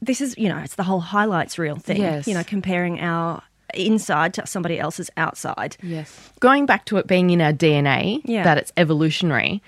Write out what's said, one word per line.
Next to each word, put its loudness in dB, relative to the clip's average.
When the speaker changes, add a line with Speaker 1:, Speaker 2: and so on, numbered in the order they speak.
Speaker 1:
this -2
is, -4
you 0
know, -4
it's -12
the -4
whole 0
highlights 0
reel -4
thing, -2
Speaker 2:
Yes. -2
Speaker 1:
you -2
know, -2
comparing -2
our -2
inside 0
to -8
somebody -4
else's -6
outside. -6
Speaker 2:
Yes. -12
Going 6
back 2
to -2
it 0
being 4
in 4
our 4
D 4
N 2
A, 0
Speaker 1:
Yeah. -2
Speaker 2:
that 4
it's -6
evolutionary. 2